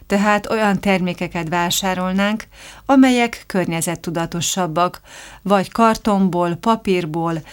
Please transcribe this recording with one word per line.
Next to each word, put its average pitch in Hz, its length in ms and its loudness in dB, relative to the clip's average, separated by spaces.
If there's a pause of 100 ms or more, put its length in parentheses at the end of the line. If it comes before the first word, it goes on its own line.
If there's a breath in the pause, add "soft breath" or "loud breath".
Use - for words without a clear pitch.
Tehát 208 420 2
olyan 208 300 0
termékeket 175 720 -2
vásárolnánk, 185 960 -2 (380 loud breath)
amelyek 254 600 4
környezettudatosabbak, 170 1500 -2 (400 loud breath)
vagy 185 300 0
kartonból, 196 840 2
papírból, 170 800 -2 (200 loud breath)